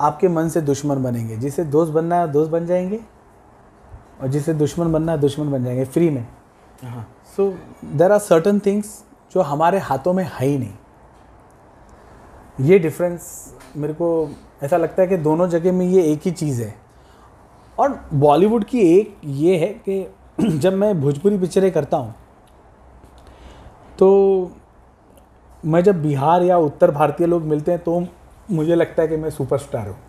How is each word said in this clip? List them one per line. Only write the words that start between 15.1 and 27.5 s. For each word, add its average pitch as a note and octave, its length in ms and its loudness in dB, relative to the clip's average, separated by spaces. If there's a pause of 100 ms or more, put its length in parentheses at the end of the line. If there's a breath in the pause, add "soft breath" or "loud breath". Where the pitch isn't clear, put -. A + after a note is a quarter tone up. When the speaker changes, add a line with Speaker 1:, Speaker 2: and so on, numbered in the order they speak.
Speaker 1:
दोनों D#3+ 320 0
जगह E3+ 240 0
में F#3 140 0
ये F#3 160 4
एक D3+ 220 0
ही F#3+ 60 0
चीज़ C#3+ 320 -4
है। - 260 -12 (920 soft breath)
और C4 360 -2
Bollywood E3+ 500 4
की F#3+ 340 4
एक G#3+ 260 0
ये D3+ 340 0
है D#3+ 80 0
कि G3 480 -8 (260)
<clears throat> F3 180 0
जब F3+ 140 2
मैं G3 280 0
भोजपुरी D3 380 0
पिक्चरें F#3 340 0
करता D#3+ 240 -2
हूँ, A#2 180 -8 (1800 loud breath)
तो G3 520 4 (1120)
मैं E3 180 2
जब F3+ 200 4
बिहार D3+ 400 2
या F3+ 160 4
उत्तर E3+ 320 2
भारतीय D3+ 360 0
लोग E3+ 160 0
मिलते D3+ 300 -2